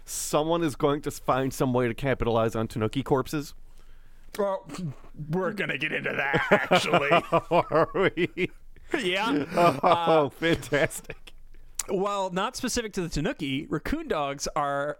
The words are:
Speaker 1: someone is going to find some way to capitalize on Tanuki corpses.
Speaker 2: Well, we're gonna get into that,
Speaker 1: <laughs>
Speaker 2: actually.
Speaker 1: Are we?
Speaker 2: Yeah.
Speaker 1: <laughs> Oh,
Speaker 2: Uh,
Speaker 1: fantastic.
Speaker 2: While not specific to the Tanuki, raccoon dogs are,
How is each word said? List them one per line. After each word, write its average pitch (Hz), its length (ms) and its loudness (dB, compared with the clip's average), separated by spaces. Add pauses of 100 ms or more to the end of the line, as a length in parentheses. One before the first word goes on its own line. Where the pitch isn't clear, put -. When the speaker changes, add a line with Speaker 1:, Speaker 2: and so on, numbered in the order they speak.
Speaker 1:
someone 165 580 0
is 151 140 0
going 147 260 2
to 143 80 -4
find 135 420 0
some 135 200 0
way 123 160 4
to 113 60 -2
capitalize 117 600 2
on 113 140 0
Tanuki 110 340 0
corpses. 143 520 0 (840)
Speaker 2:
Well, 196 300 -2 (640)
we're 175 220 0
gonna 151 260 -4
get 151 140 -4
into 139 200 -4
that, 139 380 0
Speaker 1:
<laughs> 135 200 4
Speaker 2:
actually. 160 400 2 (400)
Speaker 1:
Are 160 440 4
we? 170 560 0 (520)
Speaker 2:
Yeah. 196 480 0
Speaker 1:
<laughs> 175 60 -4
Oh, 170 260 6
Speaker 2:
Uh, 160 480 4
Speaker 1:
fantastic. 147 1000 -2 (560)
Speaker 2:
While 196 420 0
not 196 260 0
specific 226 380 -4
to 190 80 -4
the 165 60 -4
Tanuki, 151 600 -2
raccoon 302 400 -2
dogs 147 460 -2
are, 143 460 -2